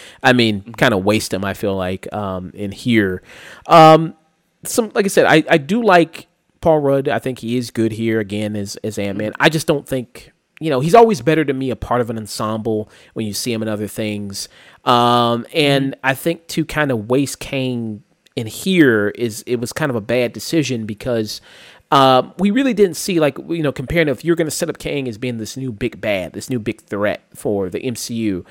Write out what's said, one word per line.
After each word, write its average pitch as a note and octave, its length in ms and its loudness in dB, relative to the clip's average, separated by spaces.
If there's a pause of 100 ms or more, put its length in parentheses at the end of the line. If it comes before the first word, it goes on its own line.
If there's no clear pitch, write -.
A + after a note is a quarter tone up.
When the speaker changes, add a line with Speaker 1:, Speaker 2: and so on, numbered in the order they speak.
(220)
Speaker 1:
I C3 100 6
mean, A2+ 300 2
Speaker 2:
Mm-hmm. A#2 100 -16
Speaker 1:
kinda A#2 260 2
waste G#2 340 0
him, F#2+ 120 -2
I G2 100 2
feel G2 220 -4
like, F#2 360 -6
um, F#2 420 -6
in G2+ 180 -8
here. G2 500 0 (440)
Um, D#3+ 480 8 (500)
some, - 300 -4
like G3+ 100 0
I G3 40 -2
said, D#3 180 2
I, D3+ 220 4
I D#3+ 100 4
do F3 240 -2
like F3 440 2 (340)
Paul D#3+ 200 4
Rudd. C#3 280 2
I A2+ 120 0
think B2+ 180 -6
he A2+ 180 -4
is A#2+ 140 -4
good A2 220 0
here A2 280 -2
again G#2 360 -4
as, G2+ 280 -8
as G#2+ 140 -6
Ant-Man. G2+ 340 -6
Speaker 2:
Mm-hmm. - 100 -6
Speaker 1:
I D3+ 60 6
just D3+ 180 -4
don't C#3+ 220 0
think, - 440 -8 (280)
you D#3+ 100 -2
know, C3 100 0
he's D#3+ 140 2
always A3+ 280 6
better D#3 240 2
to C#3 80 -2
me C3 160 -4
a A2+ 60 -4
part - 260 -2
of A2+ 80 -6
an A2+ 80 -6
ensemble A2 720 -4 (240)
when A2+ 120 -6
you G#2 60 -6
see A#2+ 200 -4
him A2 100 -4
in A2 60 -4
other G#2+ 200 -4
things. G#2 600 -8 (360)
Um, A#2+ 680 2
and C#3 380 2
Speaker 3:
Mm-hmm. - 120 -14
Speaker 1:
I C3+ 100 0
think E3+ 340 -6
to D#3+ 160 -4
kinda D3+ 320 -2
waste B2+ 440 -2
Kang A#2+ 640 -6 (340)
in A#2+ 100 -6
here A#2+ 640 4
is, A2+ 360 -6
it B2 140 -2
was A#2+ 120 -6
kind D#3 180 -4
of A#2+ 60 -2
a A2 40 -4
bad A#2+ 340 -2
decision B2 520 -4
because, A2+ 540 -4 (500)
uh, C3 320 6 (160)
we G3 120 2
really C4 220 2
didn't F#3 240 2
see, F3 240 -2
like, D3 160 0 (120)
you E3 140 -4
know, C#3+ 100 0
comparing D3+ 360 -2
if B2+ 160 -4
you're E3+ 120 2
gonna E3 140 -2
set D#3+ 200 -4
up - 80 -8
Kang C#3+ 300 -6
as G#2+ 100 -8
being B2 180 -6
this A2 220 -10
new C3 120 -8
big A2 300 -8
bad, F#2+ 320 -4
this - 160 -12
new B2 100 -2
big G#2+ 220 -8
threat G2+ 400 -4 (140)
for G2+ 340 -4
the F#2 160 -8
M B2+ 120 -6
C - 180 -10
U, G#2 360 -4